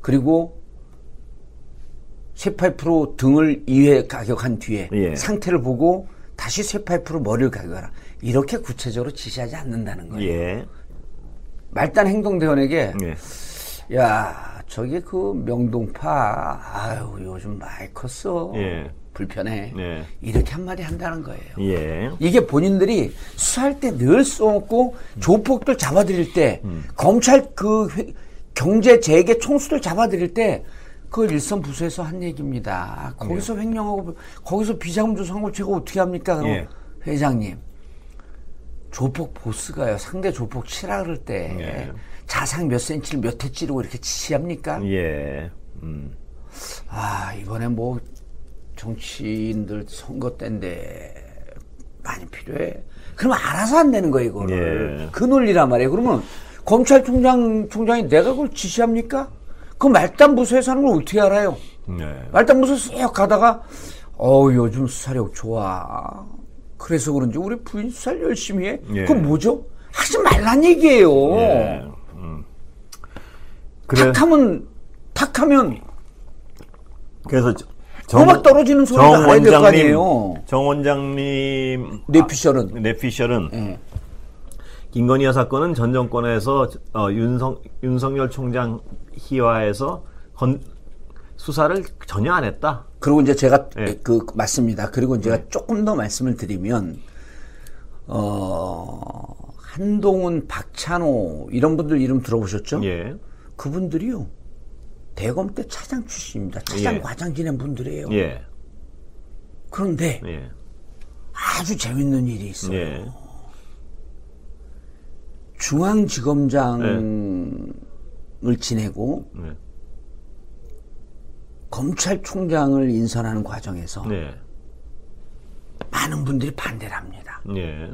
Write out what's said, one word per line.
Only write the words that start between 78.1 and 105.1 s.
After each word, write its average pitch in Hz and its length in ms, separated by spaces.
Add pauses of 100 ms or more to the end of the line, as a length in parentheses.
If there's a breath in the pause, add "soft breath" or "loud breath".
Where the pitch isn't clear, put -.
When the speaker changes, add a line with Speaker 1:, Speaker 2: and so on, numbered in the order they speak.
Speaker 1:
호박 349 200
떨어지는 277 440
소리가 240 260
Speaker 2:
정 156 140
Speaker 1:
나야 143 140
될 147 40
거 - 60 (100)
Speaker 2:
원장님, 208 60
Speaker 1:
아니에요. 151 680 (120)
Speaker 2:
정 135 200
원장님, 139 1400
Speaker 1:
뇌피셜은? 139 680
Speaker 2:
아, 117 40
뇌피셜은 113 720
Speaker 1:
예. 107 240 (1120 soft breath)
Speaker 2:
김건희 127 340
여사 131 240
건은 160 260
전 117 180
정권에서, 120 760 (240)
어, 107 180
윤석-, 120 520 (200)
윤석열 127 480
총장 123 500 (360)
희화해서 117 880 (320 soft breath)
건-, 131 240 (760 soft breath)
수사를 156 460 (240)
전혀 123 260
안 170 120
했다. 127 400 (160)
Speaker 1:
그리고 147 220
이제 135 120
제가 135 440
Speaker 2:
예. 104 240
Speaker 1:
그, 117 220 (100)
맞습니다. 107 560
그리고 127 300
제가 110 160
Speaker 2:
예. - 120
Speaker 1:
조금 214 380
더 214 100
말씀을 120 400
드리면, 98 600 (1080 soft breath)
어, 92 960 (560)
한동훈, 190 920
박찬호 127 1040
이런 151 260
분들 151 240
이름 131 220
들어보셨죠? 110 600
Speaker 2:
예. 95 300 (420 soft breath)
Speaker 1:
그분들이요. 170 720 (880)